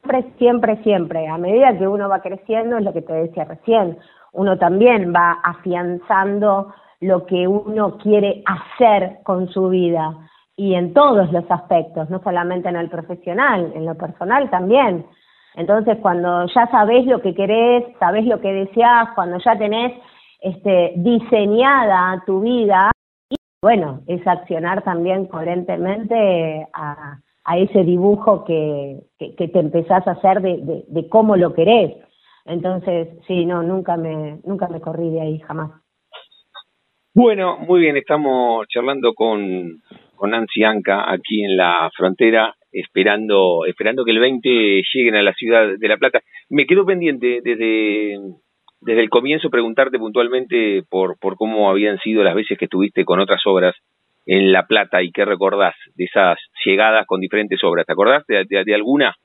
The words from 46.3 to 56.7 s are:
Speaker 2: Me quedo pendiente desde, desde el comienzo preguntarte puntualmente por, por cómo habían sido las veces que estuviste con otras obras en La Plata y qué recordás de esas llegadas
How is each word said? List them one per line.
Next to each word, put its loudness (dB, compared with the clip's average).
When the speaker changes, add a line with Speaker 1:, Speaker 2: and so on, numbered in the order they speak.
Speaker 2:
Me 0
quedo 4
pendiente -2
desde, -2
desde 0
el 0
comienzo 0
preguntarte 0
puntualmente -2
por, -4
por -6
cómo 0
habían 0
sido 0
las 2
veces -4
que -4
estuviste -2
con 2
otras 0
obras 2
en 4
La 4
Plata 0
y -6
qué -2
recordás 0
de -4
esas 2
llegadas 2